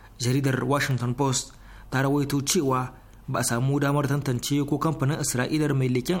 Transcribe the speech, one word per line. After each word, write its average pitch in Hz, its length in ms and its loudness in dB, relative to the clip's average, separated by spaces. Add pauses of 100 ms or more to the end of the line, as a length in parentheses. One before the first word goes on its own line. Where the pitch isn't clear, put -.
(200)
Jaridar 131 480 2
Washington 127 480 0
Post 131 380 -2 (360)
ta 131 140 0
rawaito 139 400 2
cewa 131 480 0 (360)
ba 135 120 -2
a 123 40 0
samu 131 360 0
damar 143 280 2
tantance 135 600 0
ko 147 100 0
kamfanin 139 420 0
Isra'ilar 151 560 0
mai 131 140 2
leƙen 127 320 0